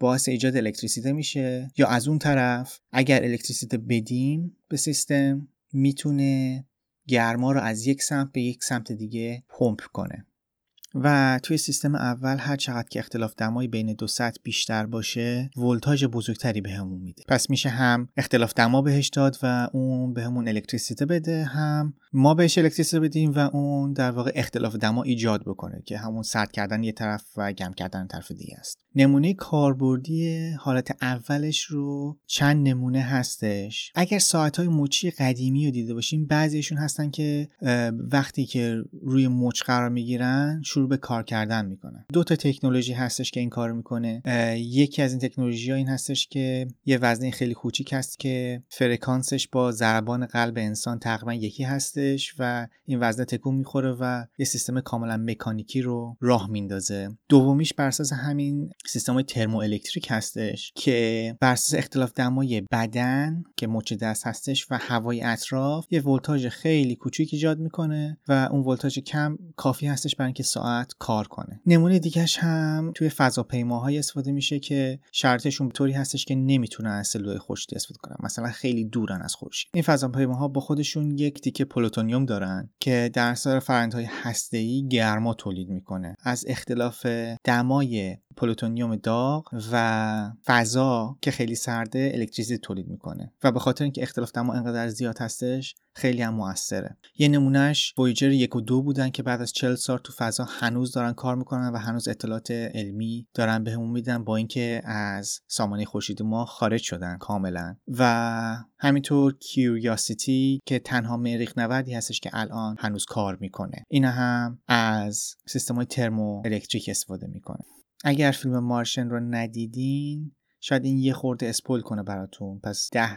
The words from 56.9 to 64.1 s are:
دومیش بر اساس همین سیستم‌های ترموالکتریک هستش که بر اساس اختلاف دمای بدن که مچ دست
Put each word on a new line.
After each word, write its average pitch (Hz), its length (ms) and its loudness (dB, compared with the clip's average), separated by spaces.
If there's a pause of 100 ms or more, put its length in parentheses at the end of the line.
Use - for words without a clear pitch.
دومیش 139 460 6
بر 143 120 0
اساس 139 260 -2
همین 143 580 -2 (160)
سیستم‌های 127 380 0
ترموالکتریک 107 840 -2
هستش 110 640 -4
که 113 640 0
بر 131 120 6
اساس - 260 0
اختلاف 127 340 0
دمای 127 480 2
بدن 127 840 0 (140)
که 120 100 -2
مچ 110 260 -2
دست 110 340 -2